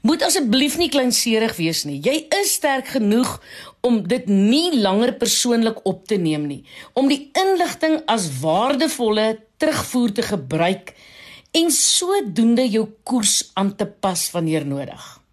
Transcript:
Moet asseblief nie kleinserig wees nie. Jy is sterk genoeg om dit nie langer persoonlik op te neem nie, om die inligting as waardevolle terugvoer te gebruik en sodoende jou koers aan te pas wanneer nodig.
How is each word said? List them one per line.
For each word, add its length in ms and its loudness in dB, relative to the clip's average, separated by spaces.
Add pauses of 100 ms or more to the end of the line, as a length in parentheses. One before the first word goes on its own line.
Moet 220 0
asseblief 560 0
nie 100 0
kleinserig 680 0
wees 280 -2
nie. 160 -8
Jy 260 0 (160)
is 100 0
sterk 360 0
genoeg 540 0 (380)
om 280 0
dit 180 -2
nie 520 4
langer 360 2
persoonlik 720 0
op 200 -4
te 100 -2
neem 300 0
nie, 180 -10 (280)
om 160 2
die 240 -2
inligting 760 0
as 340 -2
waardevolle 1000 0 (160)
terugvoer 560 0
te 100 -2
gebruik 720 -2 (560)
en 200 2
sodoende 1000 2
jou 180 0 (140)
koers 520 0
aan 220 -2
te 100 -2
pas 440 -4
wanneer 360 -2
nodig. 540 -10 (120)